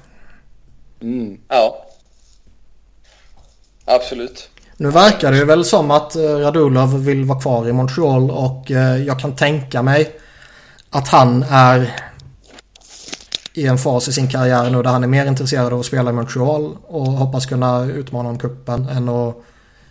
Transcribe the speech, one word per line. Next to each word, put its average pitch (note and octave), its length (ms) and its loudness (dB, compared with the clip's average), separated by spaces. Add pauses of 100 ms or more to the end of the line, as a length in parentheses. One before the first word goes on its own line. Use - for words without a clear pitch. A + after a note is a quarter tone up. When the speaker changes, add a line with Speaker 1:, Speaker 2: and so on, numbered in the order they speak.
(1000)
Speaker 1:
Mm. A#2 360 -8 (100)
Speaker 2:
Ja. A#2 380 0 (2000)
Absolut. B2 640 -4 (280)
Speaker 3:
Nu C#3+ 140 -2
verkar F3+ 400 6
det C3+ 60 4
ju C#3+ 80 4
väl E3 200 4
som D#3+ 260 2
att, D3+ 240 0
eh, D#3+ 60 -2
Radulov C#3+ 840 2
vill C#3 200 0
vara C3 160 -2
kvar A#2 280 -2
i A#2+ 40 0
Montreal C3 580 2
och, C3+ 400 -6
eh, C3 320 2
jag C3+ 160 -4
kan C#3 160 -6
tänka C#3+ 460 -2
mig C#3+ 300 2 (800)
att C#3 180 -4
han B2+ 420 4
är B2+ 460 4 (1600)
i C#3+ 140 -2
en B2+ 100 2
fas C3 300 -2
i C3 60 -4
sin C3 160 -2
karriär B2 400 0
nu B2 140 0
där B2+ 60 0
han B2 140 0
är B2 40 -2
mer C#3 180 2
intresserad C3+ 480 -2
av B2 60 -2
att A#2+ 60 -6
spela B2 240 -2
i A#2+ 40 -2
Montreal D3 640 -4 (100)
och C#3+ 200 -6
hoppas C3 380 -2
kunna B2 400 -2
utmana B2+ 440 -8
om A#2+ 100 -8
kuppen B2+ 500 -8
än B2 200 -4
att A#2+ 260 -2 (560)